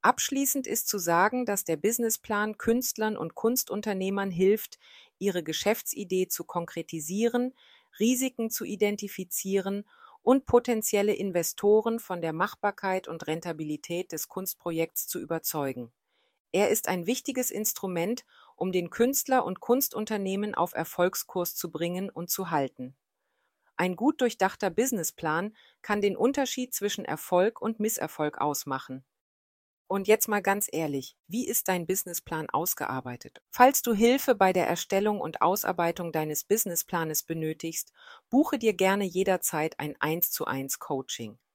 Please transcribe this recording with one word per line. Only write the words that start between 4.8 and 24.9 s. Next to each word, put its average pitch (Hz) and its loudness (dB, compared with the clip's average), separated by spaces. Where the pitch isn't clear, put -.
ihre 180 0
Geschäftsidee 185 -2
zu - -6
konkretisieren, 190 -2
Risiken 240 2
zu - -6
identifizieren 196 -2
und 262 6
potenzielle 220 4
Investoren 208 2
von 180 -6
der 160 0
Machbarkeit 190 -2
und - -10
Rentabilität 160 -6
des 156 -8
Kunstprojekts 170 -6
zu - -6
überzeugen. 139 -4
Er 196 4
ist - 0
ein 180 -2
wichtiges 254 -2
Instrument, 196 -2
um 185 -2
den 175 0
Künstler 262 2
und 185 -6
Kunstunternehmen 214 -2
auf - 0
Erfolgskurs - -2
zu 170 -8
bringen 175 -4
und 170 -10
zu 185 -4
halten. 135 -2
Ein 185 0
gut 285 0
durchdachter 196 0
Businessplan 180 -2